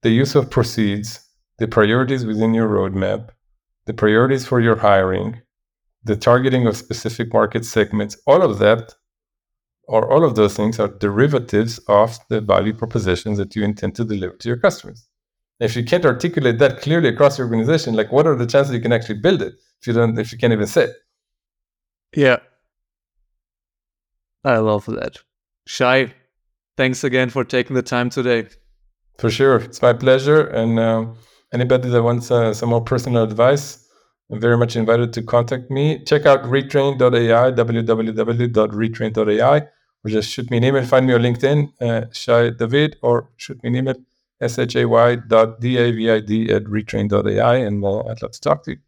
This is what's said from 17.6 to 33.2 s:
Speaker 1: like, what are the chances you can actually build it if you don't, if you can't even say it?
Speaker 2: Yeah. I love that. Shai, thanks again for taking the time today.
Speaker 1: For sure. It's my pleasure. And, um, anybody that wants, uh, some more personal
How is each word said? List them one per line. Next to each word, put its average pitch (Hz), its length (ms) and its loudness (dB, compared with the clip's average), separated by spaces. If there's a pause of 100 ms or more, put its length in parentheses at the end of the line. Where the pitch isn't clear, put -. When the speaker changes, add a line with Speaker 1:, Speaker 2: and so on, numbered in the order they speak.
Speaker 1:
like, - 180 -2
what 147 140 4
are 156 100 2
the 120 100 -2
chances 139 280 0
you 120 60 -2
can 117 140 0
actually 110 260 -4
build 170 220 2
it - 140 -8 (260)
if - 60 -10
you 117 60 -2
don't, 113 240 2
if 110 140 -6
you - 60 -16
can't 117 160 2
even 104 140 -2
say - 160 2
it? - 120 -4 (1200)
Speaker 2:
Yeah. 131 220 4 (2000)
I 123 140 0
love 107 260 -2
that. - 320 -10 (500)
Shai, 131 460 0 (640)
thanks 131 260 -2
again 127 260 0
for 127 140 -4
taking 127 320 -2
the 127 60 0
time 123 280 -4
today. 120 380 -2 (680)
Speaker 1:
For 120 120 -2
sure. 131 280 4
It's - 240 -6
my 123 100 6
pleasure. 131 560 4
And, 113 320 -2
um, 113 380 -2 (360)
anybody 123 360 0
that 120 140 2
wants, 120 280 -2
uh, 117 220 2
some 117 160 -4
more 117 100 2
personal 120 440 -2